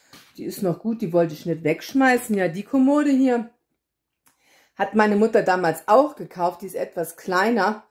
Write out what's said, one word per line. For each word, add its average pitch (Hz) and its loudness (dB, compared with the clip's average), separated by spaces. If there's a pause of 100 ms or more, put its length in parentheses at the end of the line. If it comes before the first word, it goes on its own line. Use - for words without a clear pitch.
(360)
Die - -14
ist 190 -8
noch 165 -2
gut, 226 -6
die 170 -6
wollte 170 0
ich - -14
nicht 165 -6
wegschmeißen. 240 0
Ja, 185 0
die 180 -10
Kommode 285 2
hier 254 2 (1200)
hat 196 -4
meine 214 4
Mutter 214 2
damals 175 0
auch 233 4
gekauft, 180 -6
die 196 -12
ist 175 -12
etwas - -8
kleiner. 202 0